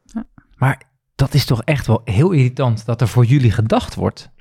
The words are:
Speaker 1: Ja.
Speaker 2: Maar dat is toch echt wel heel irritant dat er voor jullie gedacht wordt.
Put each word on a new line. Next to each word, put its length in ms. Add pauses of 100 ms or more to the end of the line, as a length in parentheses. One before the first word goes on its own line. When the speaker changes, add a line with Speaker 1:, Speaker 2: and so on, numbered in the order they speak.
Speaker 1:
Ja. 200 (320)
Speaker 2:
Maar 260 (320)
dat 200
is 100
toch 200
echt 220
wel 180
heel 260
irritant 560
dat 140
er 80
voor 160
jullie 260
gedacht 440
wordt. 360 (100)